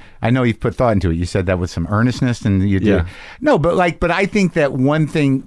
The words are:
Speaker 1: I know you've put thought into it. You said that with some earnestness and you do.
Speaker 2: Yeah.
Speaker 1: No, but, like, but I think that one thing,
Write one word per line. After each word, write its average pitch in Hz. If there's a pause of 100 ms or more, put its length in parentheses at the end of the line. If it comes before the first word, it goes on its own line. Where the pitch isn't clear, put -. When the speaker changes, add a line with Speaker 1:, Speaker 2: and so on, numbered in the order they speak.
(240)
Speaker 1:
I 113
know 127
you've 117
put -
thought 120
into 95
it. 80
You 87
said 92
that 92
with 90
some 85
earnestness 117
and 98
you 98
do. 107
Speaker 2:
Yeah. 90 (340)
Speaker 1:
No, 262
but, 165
like, 180
but 175
I 180
think 196
that 147
one 143
thing, 135